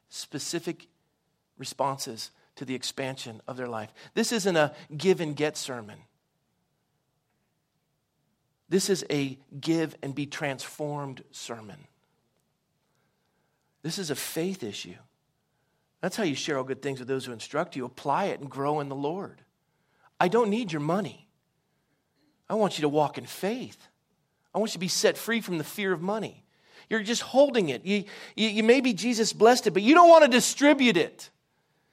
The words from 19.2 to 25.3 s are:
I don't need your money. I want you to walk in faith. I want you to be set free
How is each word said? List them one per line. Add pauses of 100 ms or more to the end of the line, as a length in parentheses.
I
don't
need
your
money. (1200)
I
want
you
to
walk
in
faith. (640)
I
want
you
to
be
set
free